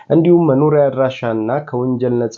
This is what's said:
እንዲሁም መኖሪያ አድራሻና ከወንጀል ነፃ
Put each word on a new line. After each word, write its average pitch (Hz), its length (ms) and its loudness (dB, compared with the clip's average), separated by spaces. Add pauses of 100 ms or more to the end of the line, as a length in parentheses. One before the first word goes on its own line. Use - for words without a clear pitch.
(100)
እንዲሁም 170 360 4
መኖሪያ 147 380 2
አድራሻና 127 480 -2 (320)
ከወንጀል 123 520 -4
ነፃ 117 220 -2